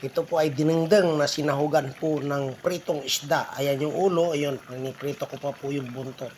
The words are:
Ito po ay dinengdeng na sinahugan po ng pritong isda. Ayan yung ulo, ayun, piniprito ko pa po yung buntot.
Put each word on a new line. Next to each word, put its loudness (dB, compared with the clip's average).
Ito -2
po 0
ay 4
dinengdeng 4
na 4
sinahugan 0
po 0
ng -4
pritong -2
isda. -2
Ayan 0
yung -4
ulo, 2
ayun, -2
piniprito -8
ko -12
pa -6
po -6
yung -4
buntot. -10